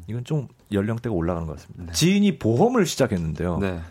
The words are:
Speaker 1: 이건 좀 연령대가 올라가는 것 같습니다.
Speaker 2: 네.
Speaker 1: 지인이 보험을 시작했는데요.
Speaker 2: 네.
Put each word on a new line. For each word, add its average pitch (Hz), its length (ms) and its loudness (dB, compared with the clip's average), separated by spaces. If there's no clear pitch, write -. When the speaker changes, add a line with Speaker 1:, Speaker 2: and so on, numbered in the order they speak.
Speaker 1:
이건 117 160 -6
좀 143 240 -4
연령대가 113 420 0
올라가는 85 340 0
것 76 100 -10
같습니다. - 300 -16
Speaker 2:
네. 82 40 -12
Speaker 1:
지인이 190 480 2
보험을 185 460 4
시작했는데요. 87 720 0
Speaker 2:
네. 95 220 -2